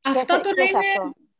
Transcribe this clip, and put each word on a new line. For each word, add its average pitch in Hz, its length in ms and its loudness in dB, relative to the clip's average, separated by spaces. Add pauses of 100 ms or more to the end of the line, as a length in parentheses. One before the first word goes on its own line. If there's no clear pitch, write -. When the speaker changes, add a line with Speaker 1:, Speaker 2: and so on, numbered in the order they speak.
Speaker 1:
Και 269 100 -2
Speaker 2:
Αυτά 262 240 2
Speaker 1:
σε-, 359 60 2
Speaker 2:
τώρα 403 140 -2
Speaker 1:
και 370 120 2
σε 381 100 0
Speaker 2:
είναι, 392 120 0
Speaker 1:
αυτό. 381 240 -2 (280)